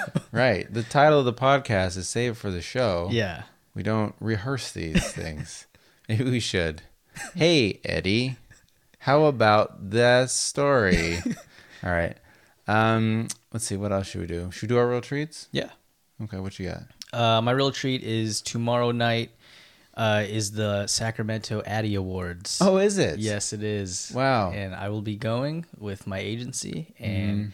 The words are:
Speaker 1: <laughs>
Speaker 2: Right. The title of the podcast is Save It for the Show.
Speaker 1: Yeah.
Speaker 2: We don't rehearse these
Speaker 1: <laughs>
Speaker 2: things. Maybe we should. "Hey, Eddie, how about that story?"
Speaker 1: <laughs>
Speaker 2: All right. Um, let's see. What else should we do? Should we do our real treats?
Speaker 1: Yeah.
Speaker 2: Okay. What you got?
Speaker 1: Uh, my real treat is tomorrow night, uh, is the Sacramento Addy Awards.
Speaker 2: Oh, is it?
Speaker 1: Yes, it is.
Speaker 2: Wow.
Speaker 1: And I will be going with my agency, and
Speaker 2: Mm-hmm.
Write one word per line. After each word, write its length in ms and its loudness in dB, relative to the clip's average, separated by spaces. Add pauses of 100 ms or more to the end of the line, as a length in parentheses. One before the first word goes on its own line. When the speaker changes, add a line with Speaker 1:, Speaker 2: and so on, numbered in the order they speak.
(120)
Speaker 1:
<laughs> 200 -4
Speaker 2:
Right. 380 2
The 120 -2
title 380 6
of 40 4
the 80 2
podcast 640 2
is 140 -6
Save 220 0
It 20 -10
for 160 -6
the 100 -4
Show. 500 0
Speaker 1:
Yeah. 340 -2 (300)
Speaker 2:
We 80 -6
don't 380 0
rehearse 520 -4
these 300 -6 (100)
Speaker 1:
<laughs> 0 -
Speaker 2:
things. 540 -10 (440)
Maybe 140 0
we 160 0
should. 420 -2 (520)
"Hey, 500 4
Eddie, 520 0 (640)
how 240 4
about 640 4
that 400 6
story?" 840 2 (340)
Speaker 1:
<laughs> 320 -20
Speaker 2:
All 80 -2
right. 260 0 (500)
Um, 640 2 (240)
let's 120 -6
see. 120 -2
What 160 -2
else 160 0
should 120 -8
we 60 -4
do? 260 -6
Should 180 -14
we 40 2
do 40 4
our 100 4
real 120 -2
treats? 520 -8
Speaker 1:
Yeah. 180 -4 (520)
Speaker 2:
Okay. 160 -8
What 200 -8
you 120 -6
got? 120 -10 (360)
Speaker 1:
Uh, 240 4
my 100 2
real 200 2
treat 300 -4
is 400 -2
tomorrow 500 0
night, 380 0 (640)
uh, 340 2
is 240 -2
the 340 0
Sacramento 800 -4
Addy 300 -2
Awards. 640 -4
Speaker 2:
Oh, 160 6
is 220 4
it? 200 2
Speaker 1:
Yes, 340 -2
it 100 -6
is. 520 -4
Speaker 2:
Wow. 380 2
Speaker 1:
And 220 -6
I 160 -6
will 120 -4
be 140 -4
going 480 -4 (140)
with 280 -10
my 120 -4
agency, 800 -8
and 420 -2
Speaker 2:
Mm-hmm. 140 -4